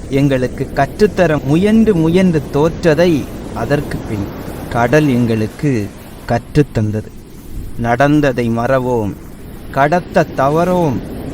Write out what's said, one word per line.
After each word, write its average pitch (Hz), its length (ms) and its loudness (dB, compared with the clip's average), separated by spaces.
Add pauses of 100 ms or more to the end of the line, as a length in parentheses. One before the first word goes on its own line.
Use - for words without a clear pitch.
(100)
எங்களுக்கு 135 640 0
கற்றுத்தர 175 600 2 (120)
முயன்று 208 500 4
முயன்று 170 460 4 (120)
தோற்றதை 160 600 2 (420)
அதற்கு - 440 -2
பின் 101 280 -6 (440)
கடல் 123 380 2
எங்களுக்கு 120 640 0 (540)
கற்றுத்தந்தது. 113 840 0 (680)
நடந்ததை 127 720 2
மறவோம், 120 600 0 (580)
கடத்த 156 560 2 (100)
தவறோம், 160 640 2 (340)